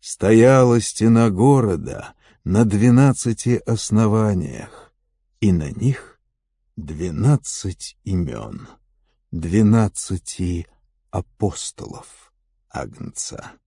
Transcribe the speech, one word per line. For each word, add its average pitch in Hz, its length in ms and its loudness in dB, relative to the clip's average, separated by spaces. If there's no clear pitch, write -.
Стояла 120 800 4
стена 113 500 2
города 104 840 0
на 104 220 2
двенадцати 120 1000 2
основаниях, 107 1300 -2
и 101 140 2
на 78 180 -2
них - 500 -6
двенадцать 87 1300 -4
имен. 62 640 -6
двенадцати 92 1400 0
апостолов - 1200 -10
Агнца. - 840 -12